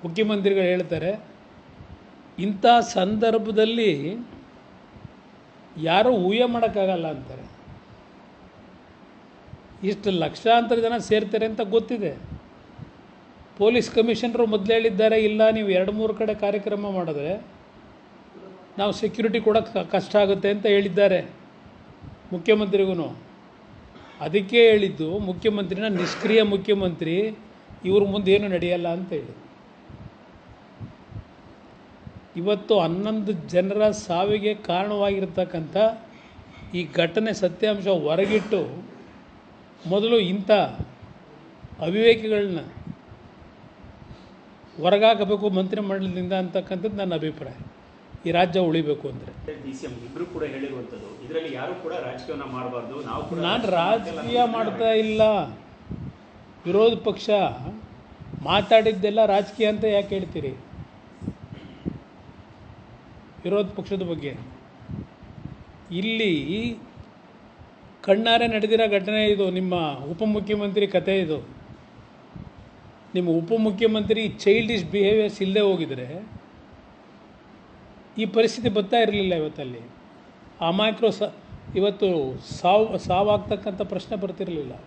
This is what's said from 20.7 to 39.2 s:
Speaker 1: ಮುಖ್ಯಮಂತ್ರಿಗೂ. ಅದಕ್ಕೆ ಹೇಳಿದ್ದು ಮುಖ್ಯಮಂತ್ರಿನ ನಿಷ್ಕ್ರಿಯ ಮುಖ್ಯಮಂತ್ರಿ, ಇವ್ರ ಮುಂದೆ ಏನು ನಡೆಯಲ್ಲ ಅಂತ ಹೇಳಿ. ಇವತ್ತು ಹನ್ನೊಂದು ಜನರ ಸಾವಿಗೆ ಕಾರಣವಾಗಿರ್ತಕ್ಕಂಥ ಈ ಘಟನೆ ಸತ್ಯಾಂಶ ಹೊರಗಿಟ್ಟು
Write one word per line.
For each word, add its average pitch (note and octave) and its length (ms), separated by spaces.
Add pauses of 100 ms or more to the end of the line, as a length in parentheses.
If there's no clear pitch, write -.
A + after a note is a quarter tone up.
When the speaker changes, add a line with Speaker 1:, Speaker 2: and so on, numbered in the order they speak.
Speaker 1:
ಮುಖ್ಯಮಂತ್ರಿಗೂ. F#3+ 840 (1000)
ಅದಕ್ಕೆ G#3 500
ಹೇಳಿದ್ದು F3+ 480
ಮುಖ್ಯಮಂತ್ರಿನ G3+ 680
ನಿಷ್ಕ್ರಿಯ G3+ 540
ಮುಖ್ಯಮಂತ್ರಿ, G3 960 (460)
ಇವ್ರ G3 200
ಮುಂದೆ G3 280
ಏನು G3+ 160
ನಡೆಯಲ್ಲ F3 400
ಅಂತ F3 240
ಹೇಳಿ. C3+ 240 (3000)
ಇವತ್ತು G3+ 440
ಹನ್ನೊಂದು G3+ 520
ಜನರ F#3+ 580
ಸಾವಿಗೆ G#3 640
ಕಾರಣವಾಗಿರ್ತಕ್ಕಂಥ F#3+ 1200 (1000)
ಈ F3 220
ಘಟನೆ F3 360
ಸತ್ಯಾಂಶ G3 540
ಹೊರಗಿಟ್ಟು F3+ 1040 (960)